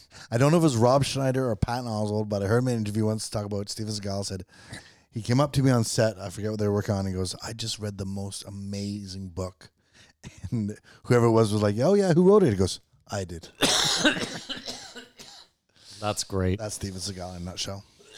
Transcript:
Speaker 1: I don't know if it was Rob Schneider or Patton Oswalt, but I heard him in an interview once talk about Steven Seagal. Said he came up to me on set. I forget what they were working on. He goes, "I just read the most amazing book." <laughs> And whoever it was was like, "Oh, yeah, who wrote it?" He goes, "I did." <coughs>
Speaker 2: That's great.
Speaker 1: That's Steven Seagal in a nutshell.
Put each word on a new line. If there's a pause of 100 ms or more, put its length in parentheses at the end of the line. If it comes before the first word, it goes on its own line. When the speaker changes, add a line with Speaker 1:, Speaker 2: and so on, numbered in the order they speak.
(320)
Speaker 1:
I
don't
know
if
it
was
Rob
Schneider
or
Patton
Oswalt,
but
I
heard
him
in
an
interview
once
talk
about
Steven
Seagal.
Said (680)
he
came
up
to
me
on
set.
I
forget
what
they
were
working
on.
He
goes,
"I
just
read
the
most
amazing
book." (400)
<laughs>
And (280)
whoever
it
was
was
like,
"Oh,
yeah,
who
wrote
it?"
He
goes, (300)
"I
did." (120)
<coughs> (2500)
Speaker 2:
That's
great.
Speaker 1:
That's
Steven
Seagal
in
a
nutshell. (340)